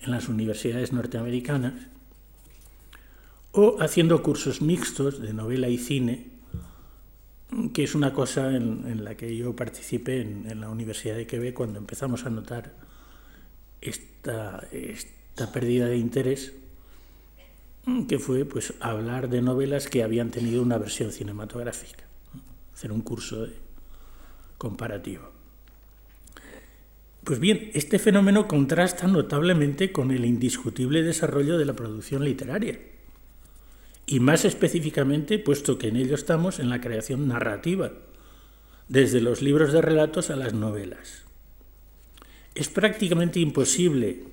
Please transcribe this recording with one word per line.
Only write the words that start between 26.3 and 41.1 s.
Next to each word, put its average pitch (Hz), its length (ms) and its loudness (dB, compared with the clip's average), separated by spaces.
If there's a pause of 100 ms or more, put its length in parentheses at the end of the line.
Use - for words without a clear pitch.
Pues 127 160 -2
bien, 202 360 2
este 156 240 2
fenómeno 202 500 6
contrasta 160 580 4
notablemente 165 840 4
con 131 180 0
el 123 140 2
indiscutible 123 800 2
desarrollo 160 560 2
de 151 60 2
la 139 100 0
producción 113 500 -4
literaria, 147 560 -4 (1300)
y 131 120 2
más 147 240 6
específicamente, 151 920 2
puesto 139 400 0
que 113 100 -2
en 113 80 0
ello 127 180 0
estamos, 165 460 0
en 123 100 0
la 123 100 -2
creación 120 480 -4
narrativa, 120 640 -2 (960)
desde 123 320 6
los 117 220 2
libros 143 300 6
de 160 100 8
relatos 156 480 2
a 147 60 -4
las 123 180 -2
novelas. 104 680 -6 (1300)